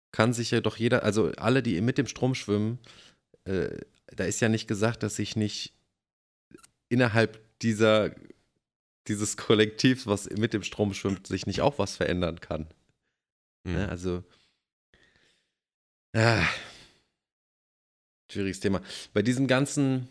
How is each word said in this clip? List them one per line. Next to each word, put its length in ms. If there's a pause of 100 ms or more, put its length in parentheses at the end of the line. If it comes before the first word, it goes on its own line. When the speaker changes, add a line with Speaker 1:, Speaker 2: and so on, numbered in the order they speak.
(120)
Speaker 1:
kann 220
sich 180
ja 100
doch 160
jeder, 260
also 300
alle, 280
die 200
mit 160
dem 100
Strom 280
schwimmen, 440 (640)
äh, 340 (300)
da 160
ist 160
ja 100
nicht 180
gesagt, 360
dass 140
sich 180
nicht 380 (1160)
innerhalb 500 (200)
dieser, 560 (920)
dieses 300
Kollektivs, 720
was 220
mit 240
dem 100
Strom 300
schwimmt, 340
sich 200
nicht 140
auch 160
was 200
verändern 420
kann. 280 (1000)
Speaker 2:
Mhm. 80
Speaker 1:
Ne, 160
also, 340 (1900)
ah, 320 (1800)
schwieriges 300
Thema. 200 (320)
Bei 80
diesem 260
ganzen, 640